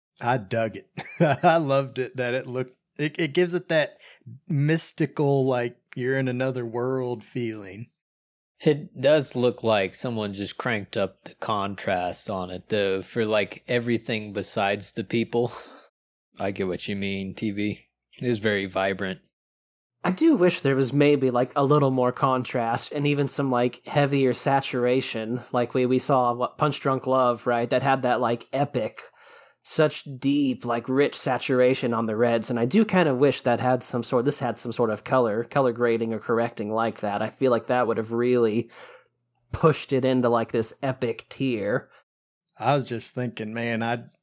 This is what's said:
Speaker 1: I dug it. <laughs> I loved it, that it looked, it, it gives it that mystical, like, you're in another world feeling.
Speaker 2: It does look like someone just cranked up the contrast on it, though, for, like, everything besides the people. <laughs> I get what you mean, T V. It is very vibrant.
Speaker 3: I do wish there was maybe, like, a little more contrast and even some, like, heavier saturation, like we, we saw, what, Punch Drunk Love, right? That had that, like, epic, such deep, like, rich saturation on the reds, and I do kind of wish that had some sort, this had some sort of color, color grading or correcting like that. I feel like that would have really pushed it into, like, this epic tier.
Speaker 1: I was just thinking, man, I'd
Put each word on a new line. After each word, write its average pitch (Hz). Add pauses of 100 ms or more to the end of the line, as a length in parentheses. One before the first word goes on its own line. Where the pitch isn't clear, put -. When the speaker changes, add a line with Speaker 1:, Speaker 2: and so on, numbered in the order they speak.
(220)
Speaker 1:
I 120
dug 110
it. - (320)
<laughs> 151
I 170
loved 135
it, 127
that 123
it 131
looked, 127 (200)
it, 151
it 151
gives 175
it 180
that 202 (500)
mystical, 143
like, 120 (180)
you're 131
in 131
another 127
world 123
feeling. 110 (680)
Speaker 2:
It 147
does 143
look 123
like 101
someone 110
just 98
cranked 107
up 98
the -
contrast 98
on 92
it, 92
though, 98
for, 113
like, 107
everything 117
besides 101
the 92
people. 120 (440)
<laughs> -
I 98
get 98
what 87
you 101
mean, 98
T 110
V. 104 (320)
It 139
is 120
very 101
vibrant. 95 (840)
Speaker 3:
I 185
do 311
wish 175
there 135
was 131
maybe, 143
like, 123
a 143
little 139
more 123
contrast 123
and 147
even 143
some, 139
like, 123
heavier 139
saturation, 123 (100)
like 123
we, 127
we 127
saw, 123
what, 123
Punch 151
Drunk 131
Love, 127
right? 120
That 127
had 135
that, 123
like, 120
epic, 131 (640)
such - (160)
deep, 139
like, 117
rich 131
saturation 127
on 113
the 107
reds, 117
and 120
I 117
do 196
kind 185
of 131
wish 135
that 117
had 123
some 120
sort, 123
this 143
had 120
some 117
sort 117
of 104
color, 120
color 131
grading 113
or 107
correcting 113
like 113
that. 104
I 110
feel 131
like 113
that 123
would 113
have 110
really 117 (840)
pushed -
it 127
into, 127
like, 117
this 113 (100)
epic 127
tier. 120 (720)
Speaker 1:
I 123
was 135
just 113
thinking, 113
man, 117
I'd 117 (140)